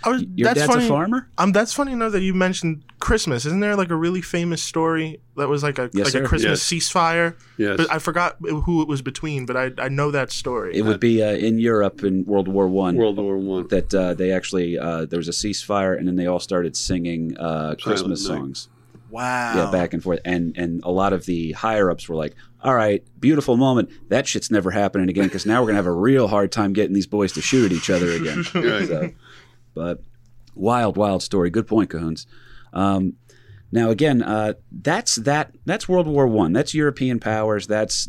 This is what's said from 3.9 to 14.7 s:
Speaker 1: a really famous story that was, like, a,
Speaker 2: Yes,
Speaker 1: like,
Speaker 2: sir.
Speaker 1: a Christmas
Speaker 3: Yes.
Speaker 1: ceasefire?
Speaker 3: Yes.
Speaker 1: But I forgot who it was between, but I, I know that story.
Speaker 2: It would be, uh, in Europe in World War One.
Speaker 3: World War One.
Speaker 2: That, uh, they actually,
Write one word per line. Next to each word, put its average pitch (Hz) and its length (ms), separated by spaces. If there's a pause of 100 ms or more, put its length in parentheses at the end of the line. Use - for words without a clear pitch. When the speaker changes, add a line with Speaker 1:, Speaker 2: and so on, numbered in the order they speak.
Speaker 1:
a 170 60
really 170 260
famous 170 400
story 160 580 (160)
that 139 120
was, 143 160
like, 143 160
a, 123 120
Speaker 2:
Yes, 98 120
Speaker 1:
like, 135 80
Speaker 2:
sir. 131 100
Speaker 1:
a 135 60
Christmas 110 440
Speaker 3:
Yes. 165 120
Speaker 1:
ceasefire? 170 500 (220)
Speaker 3:
Yes. 101 220
Speaker 1:
But 165 120
I 160 80
forgot 170 420
who 165 420
it 151 40
was 143 160
between, 139 440
but 123 100
I, 127 220
I 127 100
know 143 240
that 135 180
story. 101 460
Speaker 2:
It 101 60
would 107 180
be, 113 240
uh, 107 80
in 113 260
Europe 107 460
in 95 200
World 98 220
War 95 220
One. 92 260
Speaker 3:
World 104 240
War 101 180
One. 95 300
Speaker 2:
That, 92 260
uh, 92 220
they 92 160
actually, 90 480